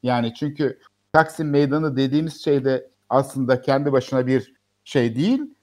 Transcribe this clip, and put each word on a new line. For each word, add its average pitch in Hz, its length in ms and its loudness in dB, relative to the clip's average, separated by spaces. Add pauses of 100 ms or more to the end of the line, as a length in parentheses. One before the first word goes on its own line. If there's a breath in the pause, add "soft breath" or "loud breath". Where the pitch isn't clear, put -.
Yani 120 320 -2
çünkü 147 440 -4 (340 soft breath)
Taksim 160 380 0
Meydanı 143 460 2
dediğimiz 147 480 -2
şey 139 200 2
de 131 260 -2 (180)
aslında 131 520 0
kendi 139 320 0
başına 127 340 0
bir 127 280 -2 (300)
şey 120 320 0
değil. 220 240 0 (220)